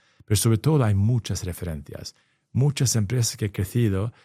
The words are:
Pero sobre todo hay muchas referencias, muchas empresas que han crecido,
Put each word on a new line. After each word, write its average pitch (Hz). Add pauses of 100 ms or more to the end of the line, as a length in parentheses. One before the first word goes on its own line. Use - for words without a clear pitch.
(260)
Pero 107
sobre 113
todo 143
hay 104
muchas 104
referencias, 82 (380)
muchas 139
empresas 110
que 113
han 98
crecido, 104 (140)